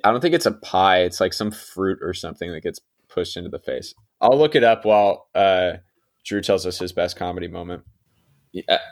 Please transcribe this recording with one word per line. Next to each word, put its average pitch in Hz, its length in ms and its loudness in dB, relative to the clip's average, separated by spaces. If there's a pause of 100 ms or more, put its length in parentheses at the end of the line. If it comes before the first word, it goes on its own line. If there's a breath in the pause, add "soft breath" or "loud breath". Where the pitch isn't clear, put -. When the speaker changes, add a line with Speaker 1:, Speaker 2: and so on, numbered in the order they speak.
Speaker 1:
I 208 60 6
don't 123 120 2
think 170 120 2
it's 160 120 2
a 104 60 0
pie. 92 500 2
It's, 90 180 -2
like, 95 140 0
some 107 160 -4
fruit 95 500 -6
or 90 140 -6
something 87 380 -10
that 78 100 -12
gets 82 180 -8 (280)
pushed - 280 -6
into 87 140 -12
the - 80 -10
face. - 360 -10 (260)
I'll 127 180 4
look 151 160 4
it 131 80 4
up 113 220 4
while, 104 500 4
uh, 92 380 2 (520)
Drew 101 160 -4
tells 95 240 0
us 90 140 -6
his 90 140 -8
best 87 240 -4
comedy 90 320 -8
moment. 87 340 -12 (720)
Speaker 2:
Yeah, 90 260 -2 (140)